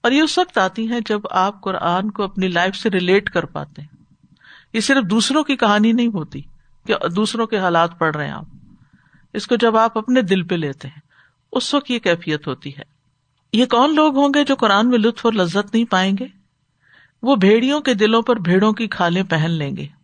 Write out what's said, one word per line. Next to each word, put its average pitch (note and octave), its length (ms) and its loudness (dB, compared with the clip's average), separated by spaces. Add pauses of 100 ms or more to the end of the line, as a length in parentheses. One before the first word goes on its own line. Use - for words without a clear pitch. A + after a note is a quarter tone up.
اور A#3 100 0
یہ C#4+ 100 2
اس D#4 160 -2
وقت F4+ 200 -2
آتی A3 340 -2
ہیں A#3+ 160 -2
جب G#3 120 -2 (100)
آپ G3 300 -2
قرآن F#3 500 -2
کو G#3 120 -6
اپنی F#3+ 260 -4
لائف F3+ 280 0
سے - 140 -2
ریلیٹ F#3 400 0
کر E3 140 -2
پاتے D3 380 -12
ہیں۔ - 140 -20 (760)
یہ A3+ 80 -2
صرف B3+ 300 0
دوسروں C4 340 0
کی C#4 120 -2
کہانی G#3+ 360 2
نہیں A#3+ 140 0
ہوتی E3 340 -6 (460)
کہ G#3+ 80 0 (220)
دوسروں A3 300 -2
کے A3 120 -4
حالات E3+ 400 0
پڑھ D#3 180 -2
رہے D3 80 -6
ہیں C#3+ 80 -8
آپ، - 120 -12 (880)
اس G#3 140 -8
کو B3 100 2
جب A3+ 200 2
آپ A3+ 220 2
اپنے B3+ 240 2
دل F#3+ 200 0
پہ F3+ 120 -4
لیتے D3 340 -6
ہیں، C#3+ 120 -20 (520)
اس - 220 -2
وقت C#4 160 -2
یہ A#3+ 80 -2
کیفیت E3+ 480 -2
ہوتی C#3 300 -10
ہے۔ D3 60 -18 (680)
یہ A#3+ 140 4
کون B3+ 280 2
لوگ D4+ 220 4
ہوں C#4+ 180 4
گے D4 100 4
جو C#4 100 0
قرآن A3 360 2
میں B3 80 4
لطف A3+ 280 0
اور A3+ 60 2
لذت G3+ 420 -2
نہیں A#3 100 2
پائیں G3 360 0
گے؟ B3+ 60 -8 (960)
وہ C4 140 2
بھیڑیوں A3+ 440 4
کے C4+ 140 0
دلوں G#3+ 280 2
پر A#3 140 2
بھیڑوں F#3+ 360 2
کی A3 160 -4
کھالیں F3+ 340 0
پہن E3 280 -2
لیں D3+ 260 -4
گے C#3+ 100 -10 (180)